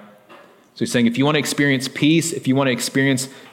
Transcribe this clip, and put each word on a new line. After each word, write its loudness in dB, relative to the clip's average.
So -20
he's -2
saying, 2
if 0
you 2
wanna 2
experience 0
peace, 0
if -8
you 2
wanna 2
experience, -2